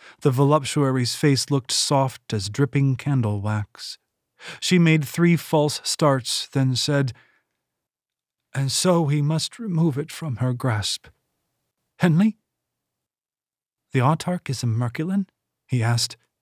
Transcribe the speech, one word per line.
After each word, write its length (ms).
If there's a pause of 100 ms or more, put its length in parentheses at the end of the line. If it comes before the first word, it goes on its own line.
(200)
The 120
voluptuary's 840
face 340
looked 220
soft 640
as 160
dripping 480
candle 440
wax. 560 (640)
She 180
made 300
three 300
false 460
starts, 640
then 260
said, 380 (1400)
"And 180
so 300
we 200
must 360
remove 400
it 140
from 260
her 160
grasp." 540 (920)
"Henley?" 380 (1500)
"The 100
Autarch 480
is 120
a 60
Merculin?" 640 (360)
he 160
asked. 360 (240)